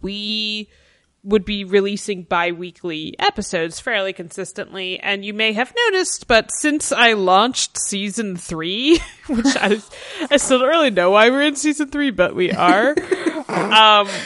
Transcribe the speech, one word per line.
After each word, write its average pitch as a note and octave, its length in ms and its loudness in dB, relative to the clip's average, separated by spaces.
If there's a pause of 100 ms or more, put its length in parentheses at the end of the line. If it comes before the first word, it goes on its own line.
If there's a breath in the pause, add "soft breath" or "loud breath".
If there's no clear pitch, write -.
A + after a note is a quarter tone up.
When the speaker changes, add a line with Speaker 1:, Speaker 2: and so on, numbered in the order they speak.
Speaker 1:
we G#3+ 680 -6 (540)
would G3 220 0
be G#3 200 -6
releasing G3 600 -2
bi-weekly E3+ 960 -6
episodes F#3 580 -4
fairly G3 340 -4
consistently, F#3 880 -10
and G3+ 260 -6
you G#3 100 -8
may A3 180 0
have A3+ 200 -4 (140)
noticed, F#4+ 400 -2
but A3 240 4
since D4+ 400 -2
I A#3 220 4
launched G3+ 680 2
season G3+ 580 -6
three, G3 600 0 (160)
<laughs> - 140 -20
which A#3+ 180 0 (100)
I, G#3 240 0 (500 loud breath)
I C#4+ 80 4
still C4 220 2
don't B3+ 80 2
really D#4 220 4
know F3+ 220 2
why G#3+ 180 6
we're C#4 120 2
in D4 120 2
season D4 340 -2
three, C#4+ 220 -2
but F3+ 240 0
we F3+ 160 0
are, F#3 400 2
Speaker 2:
<laughs> D#4+ 580 -4
Speaker 1:
um, G#3 600 4 (180)